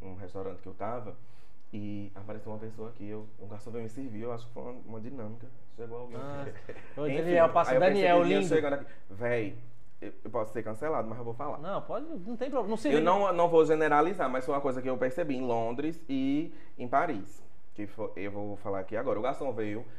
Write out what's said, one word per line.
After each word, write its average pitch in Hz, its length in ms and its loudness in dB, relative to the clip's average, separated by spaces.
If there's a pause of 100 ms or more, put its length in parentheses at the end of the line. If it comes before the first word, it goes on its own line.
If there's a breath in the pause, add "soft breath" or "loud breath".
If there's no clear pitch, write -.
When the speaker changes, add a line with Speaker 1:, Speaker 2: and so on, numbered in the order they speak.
Speaker 1:
num 95 140 -4
restaurante 95 440 -4
que - 80 -4
eu 92 60 -4
tava, 110 420 -4 (560 soft breath)
e 101 420 -4
apareceu 107 380 -4
uma 107 60 -4
pessoa 110 320 -4
aqui, 104 180 -4
eu, 107 180 -4 (120)
o 95 80 -4
garçom 107 240 -4
veio 117 140 -2
me 110 60 -2
servir, 113 320 -4
eu 120 100 -2
acho 117 140 -4
que - 60 -4
foi 131 120 -4
uma, 123 80 -6 (140)
uma 110 140 -4
dinâmica. 117 460 -4 (300)
Chegou 113 240 -4
alguém 123 200 -6
Speaker 2:
Ah, 143 260 -4
Speaker 1:
aqui. 120 300 -6 (240)
Speaker 2:
ô, 147 60 0
Speaker 1:
Enfim, 143 160 2
Speaker 2:
Daniel, 170 260 8
passa 170 220 4
Speaker 1:
aí 127 60 6
eu 139 40 8
Speaker 2:
Daniel, 185 360 8
Speaker 1:
percebi 175 180 6
ele - 80 6
Speaker 2:
lindo. 170 120 2
Speaker 1:
chegando 151 200 4
aqui. 139 100 -2 (240 loud breath)
Véi, 110 480 0 (440)
eu, 104 120 -4 (120)
eu 113 60 -4
posso 113 220 -2
ser 113 100 -2
cancelado, 110 460 -2
mas 113 100 -4
eu 123 60 -4
vou 117 100 -4
falar. 139 240 -4
Speaker 2:
Não, 165 240 -4
pode, 220 240 -4
não 233 300 -4
tem 269 140 -4
problema, 233 180 -2
não 220 80 0
se 254 120 0
Speaker 1:
Eu 277 100 6
Speaker 2:
liga. 156 60 4
Speaker 1:
não, 185 280 4
não 175 160 4
vou 165 160 8
generalizar, 156 640 4
mas 127 160 -2
foi 147 100 0
uma 139 60 0
coisa 131 220 0
que 131 60 -2
eu 127 100 0
percebi 165 380 0
em 127 60 -2
Londres 123 560 0 (100)
e 139 440 0 (260 loud breath)
em 123 80 -4
Paris, 131 560 0 (320)
que 104 120 -2
fo-, - 300 -2
eu 98 140 -4
vou 104 260 -2
falar 98 240 -2
aqui 95 160 -4
agora. 117 220 0
O 110 40 -4
garçom 139 300 0
veio 110 320 -2 (140 soft breath)